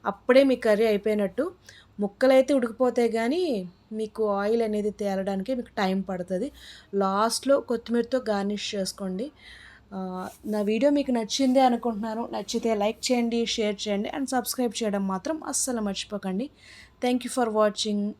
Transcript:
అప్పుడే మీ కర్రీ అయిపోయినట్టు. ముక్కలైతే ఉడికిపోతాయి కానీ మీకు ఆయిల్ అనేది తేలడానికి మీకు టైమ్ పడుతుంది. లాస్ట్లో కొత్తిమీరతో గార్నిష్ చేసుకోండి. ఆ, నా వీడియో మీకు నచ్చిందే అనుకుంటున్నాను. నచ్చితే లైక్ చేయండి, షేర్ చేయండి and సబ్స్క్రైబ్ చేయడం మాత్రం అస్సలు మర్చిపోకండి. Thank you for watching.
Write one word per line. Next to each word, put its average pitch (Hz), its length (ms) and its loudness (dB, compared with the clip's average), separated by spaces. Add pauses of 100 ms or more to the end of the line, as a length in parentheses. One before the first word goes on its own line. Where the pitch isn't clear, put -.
అప్పుడే 254 380 4
మీ 262 120 4
కర్రీ 220 300 2
అయిపోయినట్టు. 214 640 0 (480)
ముక్కలైతే 262 540 4
ఉడికిపోతాయి 240 540 2
కానీ 233 580 0 (260)
మీకు 220 360 -4
ఆయిల్ 208 340 0
అనేది 214 280 0
తేలడానికి 196 640 -4
మీకు 240 220 -6
టైమ్ 190 320 0
పడుతుంది. 185 440 -4 (420)
లాస్ట్లో 214 680 2
కొత్తిమీరతో 233 580 -2 (100)
గార్నిష్ 202 460 -2
చేసుకోండి. 190 580 -6 (600)
ఆ, 185 360 -8 (180)
నా 208 140 -2
వీడియో 220 300 4
మీకు 285 200 2
నచ్చిందే 254 500 2
అనుకుంటున్నాను. 233 720 0
నచ్చితే 226 420 -2
లైక్ 214 380 0
చేయండి, 233 340 0
షేర్ 208 420 -2
చేయండి 208 300 -2
and 269 120 -4
సబ్స్క్రైబ్ 247 520 -2
చేయడం 202 260 0
మాత్రం 285 360 -4
అస్సలు 262 360 -4
మర్చిపోకండి. 196 680 -4 (540)
Thank 247 180 0
you 240 160 -8
for 226 180 0
watching. 208 640 0